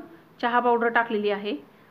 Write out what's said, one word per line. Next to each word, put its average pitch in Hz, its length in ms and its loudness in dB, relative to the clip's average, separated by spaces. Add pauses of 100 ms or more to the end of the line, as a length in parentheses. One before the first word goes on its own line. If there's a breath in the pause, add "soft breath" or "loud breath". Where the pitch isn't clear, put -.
(420 loud breath)
चहा 240 180 2
पावडर 233 280 2
टाकलेली 226 420 0
आहे. 208 280 -4 (340 soft breath)